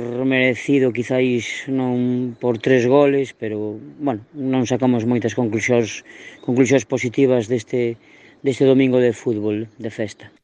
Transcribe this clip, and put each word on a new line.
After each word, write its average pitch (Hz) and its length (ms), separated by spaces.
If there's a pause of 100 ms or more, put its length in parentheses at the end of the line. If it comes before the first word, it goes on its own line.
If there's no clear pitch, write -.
(260)
merecido, 131 640
quizáis 123 800
non 123 720
por 120 160
tres 123 320
goles, 139 480
pero, 107 400 (240)
bueno, 120 320
non 131 320
sacamos 123 400
moitas 120 320
conclusións, 113 640 (400)
conclusións 127 480
positivas 127 560
deste, 120 480 (480)
deste 135 240
domingo 131 320
de 120 160
fútbol, 107 640
de 110 160
festa. - 320 (180)